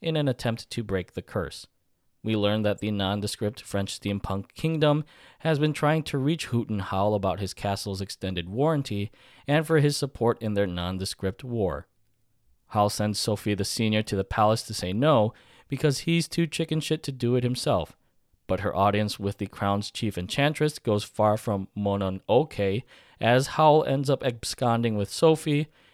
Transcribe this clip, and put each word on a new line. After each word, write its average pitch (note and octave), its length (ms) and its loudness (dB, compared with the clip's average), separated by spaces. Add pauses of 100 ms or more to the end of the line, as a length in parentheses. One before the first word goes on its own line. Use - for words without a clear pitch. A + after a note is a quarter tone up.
in D#3+ 160 -2
an D3 100 0
attempt A#2+ 440 -4
to A#2 120 -4
break F#2+ 300 -4
the F#2 80 -6
curse. - 440 -8 (580)
We A2 120 0
learn G#2 280 2
that G#2 160 0
the G#2 100 -4
nondescript G#2 720 -2
French - 380 -4
steampunk G2 560 -4
kingdom D3+ 500 2 (340)
has D#3 200 0
been D3+ 140 2
trying D#3 300 2
to - 140 -4
reach D3 320 -2
Hooten A2 320 -2
Howl G2 320 0
about F#2+ 260 0
his F#2+ 140 -6
castle's G2 480 -4
extended F#2 480 -6
warranty B2 640 -2 (360)
and D3+ 180 2
for D#3+ 120 4
his D3 180 4
support A#2+ 460 0
in G#2+ 140 -2
their G2+ 100 4
nondescript F#2 800 -4
war. G#2+ 420 -2 (840)
Howl G#2 200 4
sends G#2 300 -2
Sophie G#2 340 0
the G2+ 100 -2
Senior A2 380 0
to G#2+ 140 -4
the F#2+ 80 0
palace A2 400 2
to A2+ 100 -10
say F2+ 180 -4
no A2+ 420 2 (340)
because C#3 320 0
he's E3+ 280 0
too E3+ 200 0
chicken D#3 320 -2
shit D#3 240 -2
to C#3+ 80 -6
do B2 240 0
it B2 80 2
himself, A#2+ 520 -2 (520)
but F#2 140 0
her F#2+ 140 -2
audience G2+ 440 2
with G2 180 -4
the G2+ 80 -6
crown's G2+ 460 -2
chief - 260 -4
enchantress D3 640 -2
goes G#2 240 0
far G#2+ 340 2
from G2+ 300 -4 (100)
mononoke G2+ 1040 0 (380)
as B2 280 4
Howl D#3 360 6
ends C3+ 240 0
up C3+ 160 0
absconding A#2 720 0
with G2+ 160 -2
Sophie, D#3 540 2 (260)